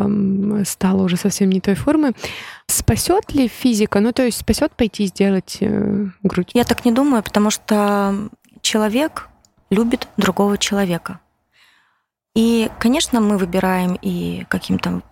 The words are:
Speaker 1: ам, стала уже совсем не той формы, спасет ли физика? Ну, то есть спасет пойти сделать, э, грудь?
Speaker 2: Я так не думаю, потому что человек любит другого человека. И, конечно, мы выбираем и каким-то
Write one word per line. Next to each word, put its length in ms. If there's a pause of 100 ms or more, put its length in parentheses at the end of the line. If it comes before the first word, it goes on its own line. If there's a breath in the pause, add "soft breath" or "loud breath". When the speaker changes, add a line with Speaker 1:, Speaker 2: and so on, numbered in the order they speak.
Speaker 1:
ам, 640
стала 360
уже 140
совсем 340
не 100
той 140
формы, 380 (540 loud breath)
спасет 680
ли 160
физика? 520
Ну, 120
то 120
есть 140
спасет 340
пойти 340
сделать, 540
э, 460 (160)
грудь? 320
Speaker 2:
Я 100
так 200
не 80
думаю, 300
потому 280
что 760 (320)
человек 680 (420)
любит 460
другого 420
человека. 600 (1160 soft breath)
И, 440
конечно, 420
мы 160
выбираем 640
и 480
каким-то 520 (120)